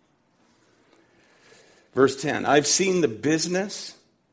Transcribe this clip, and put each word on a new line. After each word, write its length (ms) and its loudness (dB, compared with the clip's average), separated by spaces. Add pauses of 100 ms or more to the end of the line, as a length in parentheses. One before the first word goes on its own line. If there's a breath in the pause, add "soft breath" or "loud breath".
(1900 soft breath)
Verse 280 2
ten, 240 -4
"I've 220 4
seen 340 0
the 60 2
business 880 -4 (380)